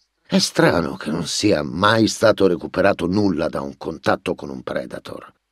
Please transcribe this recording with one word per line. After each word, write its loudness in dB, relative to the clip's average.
È 2
strano 2
che -8
non -4
sia 2
mai 2
stato 4
recuperato 0
nulla 0
da -8
un -10
contatto -4
con -12
un -12
Predator. -10